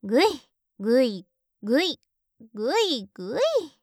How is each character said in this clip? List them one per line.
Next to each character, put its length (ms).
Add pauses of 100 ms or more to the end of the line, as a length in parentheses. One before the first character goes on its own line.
ぐ 180
い、 60 (540)
ぐ 240
い、 220 (360)
ぐ 220
い、 160 (520)
ぐ 280
い、 340
ぐ 240
い。 20 (420)